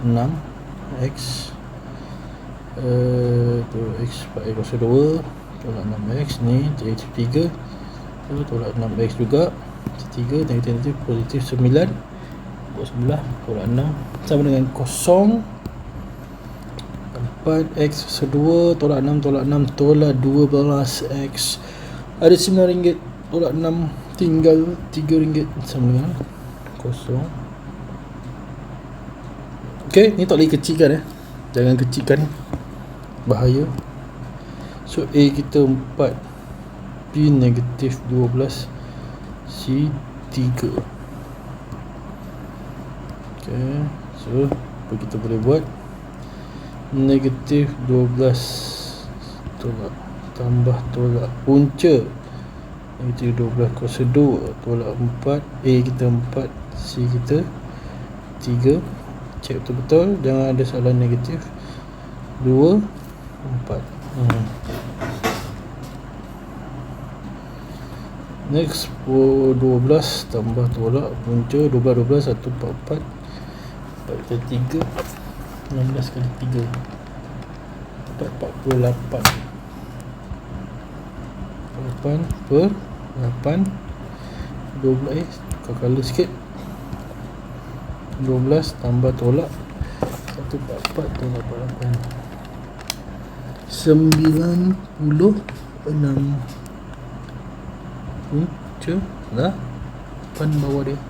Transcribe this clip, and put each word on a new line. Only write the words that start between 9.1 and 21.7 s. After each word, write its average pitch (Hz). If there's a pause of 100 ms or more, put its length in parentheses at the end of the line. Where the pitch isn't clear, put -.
juga. 143 (640)
Tiga, 135
negatif, 120
negatif, 139
positif 117
sembilan. 127 (920)
Buat 123
sebelah, 127 (220)
tolak 104
enam, 131 (320)
sama 147
dengan 131
kosong. 196 (1700)
Empat 156
X 151
kuasa -
dua, 165
tolak 147
enam, 147
tolak 139
enam, 143
tolak 147
dua 139
belas 139 (320)
X. - (640)